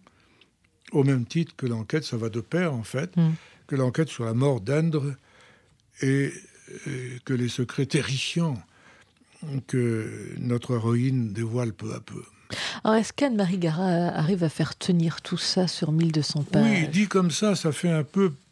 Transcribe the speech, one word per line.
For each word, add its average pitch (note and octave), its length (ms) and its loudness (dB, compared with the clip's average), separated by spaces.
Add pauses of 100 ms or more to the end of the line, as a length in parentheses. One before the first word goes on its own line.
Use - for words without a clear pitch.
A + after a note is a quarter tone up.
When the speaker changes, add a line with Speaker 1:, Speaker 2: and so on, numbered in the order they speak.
(920)
Speaker 1:
au C#3+ 120 4
même C3 240 2
titre E3 280 -2
que C3 120 -6
l'enquête, A#2 360 -2
ça B2 140 -6
va A2+ 120 -4
de A2 120 -4
pair E3 320 -2
en A#2 100 -4
fait, C3+ 320 -6
Speaker 2:
Mhm. D#3+ 200 4 (320)
Speaker 1:
que C#3+ 80 -4
l'enquête C3 340 0
sur - 160 -6
la A2+ 80 0
mort C3 260 2
d'Endre C#3+ 540 0 (880)
et, C#3 320 2 (540)
et B2+ 380 -8
que C3 100 0
les A#2+ 120 0
secrets B2 380 -2
terrifiants C3+ 760 -2 (1040)
que A2+ 720 -2
notre B2 380 -2
héroïne A#2 580 2
dévoile A2+ 400 -2
peu A2 220 -8
à - 40 -10
peu. - 220 -12 (600)
Speaker 2:
Alors, A3 120 4
est-ce A3 160 2
qu'Anne-Marie G3+ 460 2
Garat F3 520 2
arrive F3 340 0
à D#3+ 60 2
faire - 280 -2
tenir E3 460 2
tout - 140 -4
ça F#3 300 0
sur D#3 240 -2
mille E3 200 4
deux D3+ 100 2
cents D3 220 -2
pages ? G3+ 200 4
Speaker 1:
Oui, G3 260 4
dit F#3+ 180 2
comme F3+ 240 2
ça, G#3 240 2
ça D#3+ 160 0
fait F3 180 0
un D#3 140 2
peu F#3+ 300 2 (180)